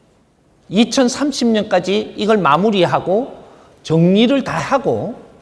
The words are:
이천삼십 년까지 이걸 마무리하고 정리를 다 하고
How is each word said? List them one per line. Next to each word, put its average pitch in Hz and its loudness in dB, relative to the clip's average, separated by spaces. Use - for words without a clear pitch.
이천삼십 247 0
년까지 202 0
이걸 214 0
마무리하고 170 0
정리를 202 2
다 151 -6
하고 175 -4